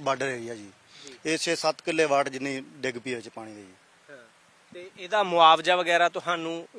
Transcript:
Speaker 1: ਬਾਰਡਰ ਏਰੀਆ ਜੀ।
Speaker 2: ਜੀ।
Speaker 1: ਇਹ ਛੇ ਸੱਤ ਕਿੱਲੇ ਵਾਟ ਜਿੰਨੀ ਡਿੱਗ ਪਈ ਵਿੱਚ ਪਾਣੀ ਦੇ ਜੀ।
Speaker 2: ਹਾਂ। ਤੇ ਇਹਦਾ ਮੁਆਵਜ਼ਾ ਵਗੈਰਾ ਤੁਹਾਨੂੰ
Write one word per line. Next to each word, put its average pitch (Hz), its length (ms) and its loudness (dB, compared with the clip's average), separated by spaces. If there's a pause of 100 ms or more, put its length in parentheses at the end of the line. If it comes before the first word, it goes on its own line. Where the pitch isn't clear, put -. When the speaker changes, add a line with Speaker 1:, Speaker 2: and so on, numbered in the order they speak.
Speaker 1:
ਬਾਰਡਰ 135 260 -4
ਏਰੀਆ 117 280 -8
ਜੀ। 104 160 -18 (360)
Speaker 2:
ਜੀ। 127 80 -20 (120)
Speaker 1:
ਇਹ 156 120 -2
ਛੇ 165 180 -2
ਸੱਤ 156 240 -2
ਕਿੱਲੇ 160 240 0
ਵਾਟ 139 240 2
ਜਿੰਨੀ 135 320 -6
ਡਿੱਗ 131 340 -8
ਪਈ 120 200 -8
ਵਿੱਚ 113 140 -10
ਪਾਣੀ 110 260 -16
ਦੇ 104 60 -18
ਜੀ। 95 120 -20 (380)
Speaker 2:
ਹਾਂ। 139 80 -20 (560)
ਤੇ 175 240 -18
ਇਹਦਾ 196 240 -2
ਮੁਆਵਜ਼ਾ 170 540 6
ਵਗੈਰਾ 170 320 4
ਤੁਹਾਨੂੰ 165 600 -6 (100)